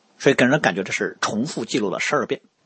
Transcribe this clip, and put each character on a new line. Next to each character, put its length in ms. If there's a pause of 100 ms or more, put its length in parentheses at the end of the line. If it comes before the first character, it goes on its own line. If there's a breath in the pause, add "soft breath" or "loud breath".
(180)
所 140
以 20
给 120
人 80
的 60
感 160
觉 80
这 100
是 260
重 260
复 200
记 120
录 120
了 100
十 160
二 100
遍。 140 (260)